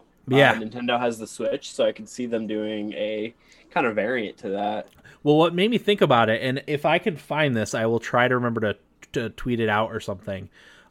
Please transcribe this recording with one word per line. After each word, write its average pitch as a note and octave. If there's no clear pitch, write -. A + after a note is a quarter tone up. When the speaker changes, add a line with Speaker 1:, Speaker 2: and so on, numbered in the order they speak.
Speaker 1:
Uh, C3
Speaker 2:
Yeah. C3
Speaker 1:
Nintendo A#2+
has A#2
the G#2+
Switch, -
so B2
I A2
could G#2+
see -
them A2+
doing G#2+
a G#2+
kind D#3
of A2+
variant G#2+
to G#2+
that. G#2
Speaker 2:
Well, D3
what E3+
made F#3
me A#3+
think G3+
about B2+
it, B2+
and C3
if D3
I E3
could E3
find D3
this, G#2+
I A2+
will A2+
try B2
to B2+
remember A#2+
to, G#2
to A#2
tweet A#2+
it A2+
out A2
or A2+
something. G2